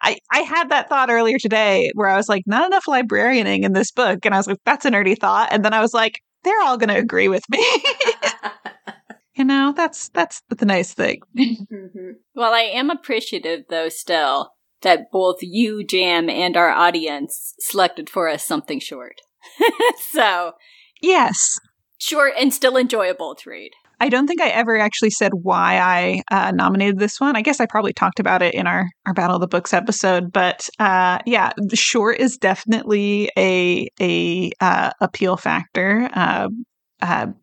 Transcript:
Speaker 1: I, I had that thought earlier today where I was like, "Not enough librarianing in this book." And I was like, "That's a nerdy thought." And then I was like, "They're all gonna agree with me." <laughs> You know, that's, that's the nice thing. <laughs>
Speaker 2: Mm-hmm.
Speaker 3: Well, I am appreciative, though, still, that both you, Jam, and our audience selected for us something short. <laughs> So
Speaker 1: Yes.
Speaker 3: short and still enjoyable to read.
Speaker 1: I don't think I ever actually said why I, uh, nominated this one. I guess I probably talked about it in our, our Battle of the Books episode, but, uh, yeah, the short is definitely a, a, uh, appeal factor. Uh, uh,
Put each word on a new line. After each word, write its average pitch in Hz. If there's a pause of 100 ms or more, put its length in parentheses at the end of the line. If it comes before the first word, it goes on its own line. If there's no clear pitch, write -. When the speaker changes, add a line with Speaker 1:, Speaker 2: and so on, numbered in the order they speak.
Speaker 1:
I, - (160)
I 269
had 311
that 277
thought 262
earlier 233
today 208
where 208
I 190
was 220
like, 196
"Not 226
enough 370
librarianing 214
in 196
this 190
book." 196
And 208
I 190
was 190
like, 190
"That's 277
a 277
nerdy 202
thought." 202
And 208
then 214
I 220
was 226
like, 220 (220)
"They're 415
all 262
gonna 214
agree 196
with 214
me." 294
<laughs> 480 (1600)
You 269
know, 277
that's, 330
that's -
the -
nice 185
thing. - (100)
<laughs> -
Speaker 2:
Mm-hmm. 202 (260)
Speaker 3:
Well, 226
I 226
am 233
appreciative, 226
though, 165
still, 147 (300)
that -
both 185
you, 208
Jam, 175
and 175
our 170
audience 160
selected 180
for 170
us 156
something 147
short. - (380)
<laughs> - (140)
So 185 (500)
Speaker 1:
Yes. 330 (400)
Speaker 3:
short 285
and 262
still 262
enjoyable 190
to -
read. - (280)
Speaker 1:
I 233
don't 262
think 349
I 302
ever 226
actually 214
said 208 (100)
why 180
I, 180
uh, 190
nominated 190
this 208
one. 277
I 214
guess 277
I 226
probably 208
talked -
about 185
it 175
in 180
our, 180 (200)
our 190
Battle 180
of 175
the 180
Books 175
episode, 180
but, 180 (100)
uh, 185
yeah, 233
the 202
short 226
is 262
definitely 208
a, 180 (120)
a, 175
uh, 180 (100)
appeal 185
factor. 185
Uh, 190 (540)
uh, 175 (160)